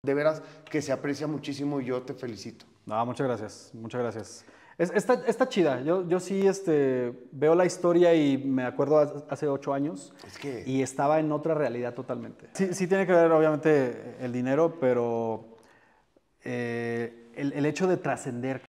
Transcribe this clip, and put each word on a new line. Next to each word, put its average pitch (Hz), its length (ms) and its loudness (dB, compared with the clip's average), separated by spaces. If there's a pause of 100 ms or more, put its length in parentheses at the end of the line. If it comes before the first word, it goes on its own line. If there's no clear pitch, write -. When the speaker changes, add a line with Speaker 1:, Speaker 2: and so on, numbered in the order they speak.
Speaker 1:
De 139 80 2
veras 151 280 2 (280)
que 156 100 0
se 139 120 -4
aprecia 143 340 -4
muchísimo 143 540 -4
y 123 60 -6
yo 127 160 -4
te 135 120 -10
felicito. 113 500 -12 (220)
Speaker 2:
No, 110 180 -2
muchas 123 220 -2
gracias, 110 480 -6
muchas 120 260 -8
gracias. 110 440 -8 (340)
Es, 175 140 -2
está, 208 220 2 (120)
está 233 220 0
chida. 143 320 2
Yo, 175 260 0
yo 175 140 0
sí, 196 260 0
este, 135 840 0
veo 151 240 4
la 180 80 6
historia 175 500 4
y 143 240 4
me 131 240 -2
acuerdo 139 380 2
ha-, 143 280 -2
hace 147 200 -4
ocho 139 260 -2
años 151 380 -6 (120)
Speaker 1:
Es - 140 -20
que 127 260 -10
Speaker 2:
y 131 180 0
estaba 147 360 0
en 156 140 0
otra 151 220 -2
realidad 120 400 -2
totalmente. 120 580 -10
Sí, 185 220 -2
sí 190 120 -2
tiene 185 220 2
que 185 40 4
ver, 165 200 8
obviamente, 143 880 2
el 123 120 -4
dinero, 139 460 0
pero, 117 760 0 (880)
eh, 120 920 -6
el, 143 200 -4
el 147 120 0
hecho 151 220 0
de 180 80 2
trascender 131 760 -6